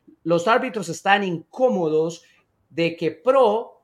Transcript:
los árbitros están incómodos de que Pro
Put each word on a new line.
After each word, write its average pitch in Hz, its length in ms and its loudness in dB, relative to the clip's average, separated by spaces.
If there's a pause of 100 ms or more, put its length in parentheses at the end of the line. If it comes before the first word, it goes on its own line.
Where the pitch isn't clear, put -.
(240)
los 170 220 0
árbitros 220 440 0
están 196 340 0
incómodos 165 1000 -2 (460)
de 165 280 -2
que 156 160 -4
Pro 240 720 0